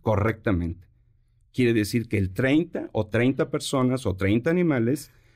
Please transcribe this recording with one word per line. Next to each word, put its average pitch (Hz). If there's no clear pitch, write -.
correctamente. 101
Quiere 120
decir 113
que 107
el 95
treinta 139
o 107
treinta 131
personas 127
o 92
treinta 101
animales 151